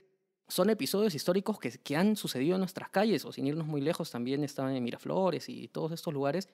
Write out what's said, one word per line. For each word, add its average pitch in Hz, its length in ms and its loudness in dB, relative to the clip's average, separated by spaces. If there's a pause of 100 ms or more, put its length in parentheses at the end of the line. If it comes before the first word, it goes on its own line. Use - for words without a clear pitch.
(500)
son 185 220 4
episodios 214 440 2
históricos 196 440 0
que, 120 120 -4
que - 240 -4
han 208 200 4
sucedido 151 400 0
en 190 40 2
nuestras 175 300 -4
calles, 208 340 2
o - 80 -12
sin 131 160 -4
irnos 151 200 -2
muy 151 140 -2
lejos, 160 300 -2
también 131 320 -2
estaban 135 320 -2
en 127 80 -2
Miraflores 151 640 -2
y 123 220 -10
todos 160 220 -4
estos 165 220 -4
lugares, 143 400 0